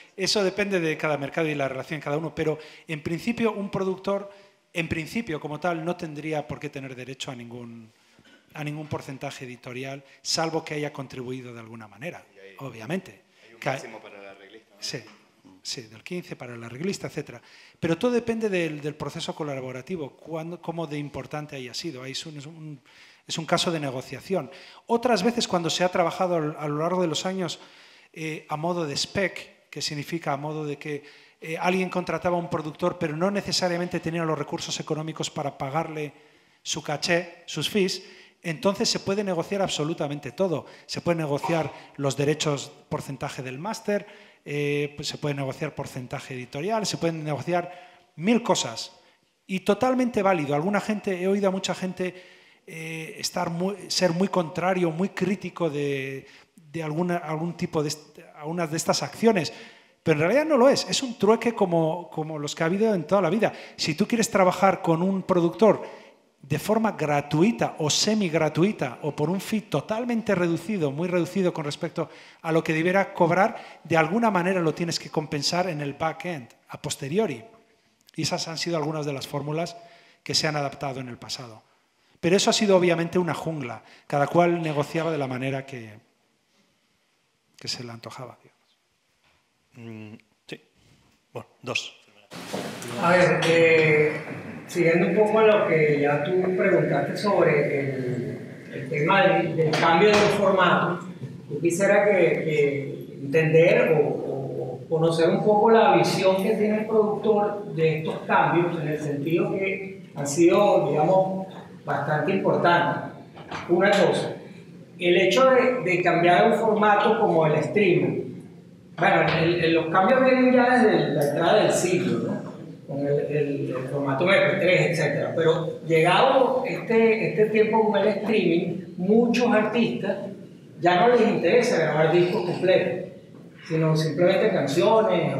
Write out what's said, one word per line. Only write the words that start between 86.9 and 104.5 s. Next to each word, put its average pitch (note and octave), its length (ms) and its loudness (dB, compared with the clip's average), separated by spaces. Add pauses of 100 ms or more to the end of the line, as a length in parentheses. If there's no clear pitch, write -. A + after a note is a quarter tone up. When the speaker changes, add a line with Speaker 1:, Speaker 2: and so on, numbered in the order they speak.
Speaker 1:
que B2+ 100 -14
se - 160 -10
le A#2 80 -14
antojaba, A#2 520 -16
digamos. - 120 -20 (1200)
Speaker 3:
Mm, A2 400 -18 (280)
sí. - 160 -14 (720)
Bueno, A2+ 160 -14 (140)
dos. - 340 -8 (1040)
Speaker 4:
A F3 100 2
ver, F3+ 340 4
eh, D#3 680 4 (540)
siguiendo F3 400 2
un G3 80 0
poco G#3+ 260 4
lo G#3+ 260 6
que D3+ 320 4
ya C#3+ 240 2
tú F3+ 180 2 (140)
preguntaste E3 640 2
sobre D3+ 640 2
el, B2+ 920 -6
el C3 160 -8
tema F#3 380 4
del, E3 280 2
del D#3 160 2
cambio F#3 380 6
de G#3 60 6 (220)
formato, F#3 680 2 (460)
yo C#3 80 -6
quisiera F#3+ 460 4
que, G#3 60 6
que D3+ 1120 0
entender D#3 800 4
o, - 60 4
o - 800 -6